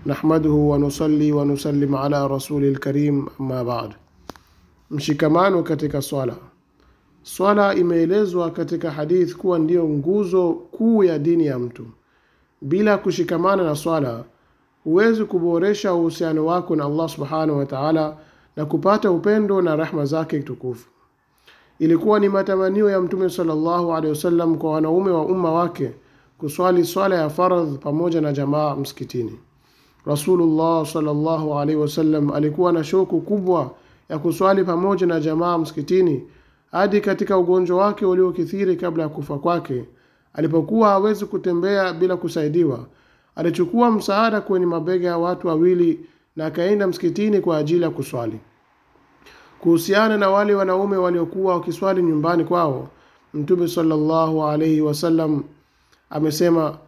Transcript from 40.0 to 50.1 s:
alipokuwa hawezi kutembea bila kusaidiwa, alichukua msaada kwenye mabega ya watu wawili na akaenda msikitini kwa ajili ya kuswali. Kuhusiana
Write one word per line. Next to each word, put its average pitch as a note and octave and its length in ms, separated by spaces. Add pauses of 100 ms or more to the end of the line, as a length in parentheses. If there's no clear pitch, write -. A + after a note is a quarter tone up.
alipokuwa E3 540
hawezi G3+ 380
kutembea F#3 640
bila F3+ 240
kusaidiwa, D#3 600 (580)
alichukua F3+ 540
msaada G#3+ 500
kwenye F#3+ 260
mabega F3 420
ya E3+ 100
watu F3 300
wawili E3+ 520 (360)
na D#3 100
akaenda F#3+ 400
msikitini F#3 540
kwa E3+ 160
ajili D#3 260
ya D#3+ 80
kuswali. A#2+ 500 (1200)
Kuhusiana G3 560